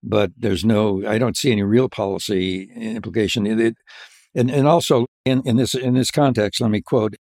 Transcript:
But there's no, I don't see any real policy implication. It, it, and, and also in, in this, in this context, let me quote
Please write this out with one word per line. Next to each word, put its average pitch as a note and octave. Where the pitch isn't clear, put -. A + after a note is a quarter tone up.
But G#2
there's G2+
no, G#2+
I A2
don't A#2+
see C#3
any G#2
real A#2
policy F#2+
implication. A2
It, A2
it, A2+
and, B2+
and C#3
also D3+
in, C3
in A#2
this, C3
in B2+
this B2+
context, A#2
let A2+
me G#2+
quote G#2+